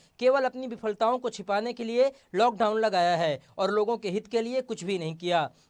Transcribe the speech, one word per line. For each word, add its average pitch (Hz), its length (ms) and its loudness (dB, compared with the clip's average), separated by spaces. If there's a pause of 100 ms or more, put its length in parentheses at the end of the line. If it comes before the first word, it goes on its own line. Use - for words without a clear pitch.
(200)
केवल 262 240 4
अपनी 254 240 -4
विफलताओं 220 520 0
को 247 100 -4
छिपाने 208 440 -2
के 240 100 -8
लिए 240 280 2 (240)
लॉकडाउन 220 440 2
लगाया 180 380 2
है 156 220 0 (180)
और 196 140 0
लोगों 214 260 0
के 214 120 -8
हित 208 180 -4
के 233 140 -2
लिए 247 220 -2
कुछ 226 200 -8
भी 190 160 -2
नहीं 160 160 -6
किया। 170 340 0 (200)